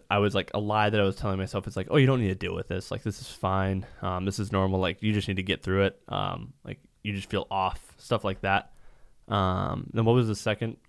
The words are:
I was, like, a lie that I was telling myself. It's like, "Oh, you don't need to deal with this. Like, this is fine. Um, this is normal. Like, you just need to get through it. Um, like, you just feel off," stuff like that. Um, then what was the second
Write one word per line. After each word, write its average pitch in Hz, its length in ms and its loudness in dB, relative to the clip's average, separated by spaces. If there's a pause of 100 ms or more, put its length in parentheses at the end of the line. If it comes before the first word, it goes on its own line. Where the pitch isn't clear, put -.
I 101 80 4
was, 101 180 2
like, 95 180 -2
a 104 60 -2
lie 107 300 2
that 107 100 2
I 101 60 4
was 95 100 2
telling 98 220 -2
myself. 95 300 -4
It's - 100 -6
like, 92 120 -4
"Oh, - 60 0
you 139 100 8
don't 131 140 4
need 107 80 2
to 92 80 2
deal 90 180 -4
with 87 140 -6
this. 90 240 -6
Like, - 120 -6
this 104 180 -4
is - 100 -14
fine. 95 540 0 (160)
Um, 92 240 -4
this 98 140 -2
is 104 120 -4
normal. 95 300 2
Like, 90 200 -2
you 107 120 2
just 104 160 0
need 95 80 -2
to 95 60 -4
get 95 200 -2
through 95 200 2
it. - 260 0
Um, 95 420 -6 (140)
like, - 160 -12 (200)
you 104 120 -6
just 95 160 -8
feel - 200 -2
off," 95 480 -4
stuff - 280 -2
like 95 160 -4
that. 98 320 0 (560)
Um, 95 640 0
then 113 100 0
what 117 120 6
was 123 120 4
the 107 80 0
second 110 400 -4 (140)